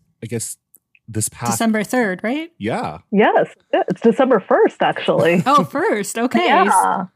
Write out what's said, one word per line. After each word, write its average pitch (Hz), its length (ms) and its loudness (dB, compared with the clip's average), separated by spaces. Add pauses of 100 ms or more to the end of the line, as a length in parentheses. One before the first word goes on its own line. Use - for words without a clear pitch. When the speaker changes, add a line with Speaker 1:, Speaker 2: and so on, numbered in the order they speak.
(220)
Speaker 1:
I 131 40 -12
guess, 113 320 -10 (500)
this 107 200 -6
past 120 240 -6
Speaker 2:
December 220 300 0
third, 202 400 -2
right? 294 360 -6
Speaker 1:
Yeah. 123 400 -6 (120)
Speaker 3:
Yes. 254 380 2 (240)
It's 339 280 -2
December 233 400 2
first, 370 420 0
actually. 165 600 0
Speaker 2:
<laughs> - 40 -8
Oh, 277 180 4
first. 277 540 -4
Okay. 254 280 0
Speaker 3:
Yeah. 190 680 2